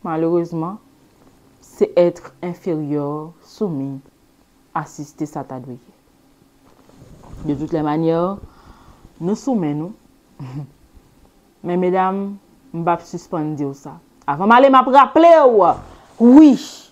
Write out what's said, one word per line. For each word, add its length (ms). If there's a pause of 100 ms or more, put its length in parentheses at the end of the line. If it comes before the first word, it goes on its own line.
Malerezman, 720 (800)
se 400
èt 240 (240)
enfèryè, 640 (340)
soumi, 540 (760)
asiste 520
sa 160
ta 160
dwe. 200 (1700)
De 100
tout 160
lè 120
manyè, 340 (1040)
nou 180
soumen 480
nou. 80 (460)
<laughs> 260 (1000)
Men 140
medam, 420 (500)
m 140
pa 180
sispann 520
di 100 (100)
sa. 200 (320)
Avan 200
m 80
ale 140
m 80
ap 140
raple 380 (120)
ou, 240 (540)
wi. 340 (380)